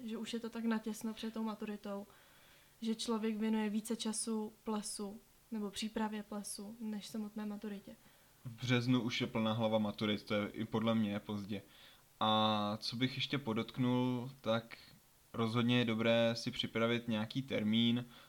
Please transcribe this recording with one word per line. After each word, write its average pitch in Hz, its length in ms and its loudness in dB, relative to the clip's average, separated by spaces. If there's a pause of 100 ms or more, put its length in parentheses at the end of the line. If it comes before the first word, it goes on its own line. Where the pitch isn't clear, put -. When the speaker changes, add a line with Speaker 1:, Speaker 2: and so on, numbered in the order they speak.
Speaker 1:
že 220 140 -6
už 220 140 -8
je 233 80 -4
to 226 100 -8
tak 226 140 -8
natěsno 220 500 -2
před 226 200 -8
tou 220 80 -4
maturitou, 208 640 -6 (720)
že 226 140 -2
člověk 226 420 -2
věnuje 220 340 2
více 220 260 -2
času 214 560 -4 (120)
plesu 214 560 -6 (300)
nebo 208 200 -4
přípravě 214 520 -4
plesu 208 580 -10
než 214 260 -6
samotné 214 400 -8
maturitě. 208 500 -8 (480)
Speaker 2:
V 127 60 -8
březnu 123 520 4
už 123 180 0
je 123 60 2
plná 110 260 0
hlava 110 260 4
maturit, 104 460 2
to 107 100 -2
je 104 140 2
i - 160 -4
podle 113 300 2
mě 104 260 2
pozdě. 101 420 -4 (580)
A 107 600 4
co - 160 -6
bych 123 200 0
ještě 135 220 -2
podotknul, 123 920 0 (100)
tak 113 360 -2 (560)
rozhodně 117 460 4
je 120 60 4
dobré 113 500 4
si 117 160 -4
připravit 117 580 0
nějaký 110 340 0
termín, 113 640 4 (240)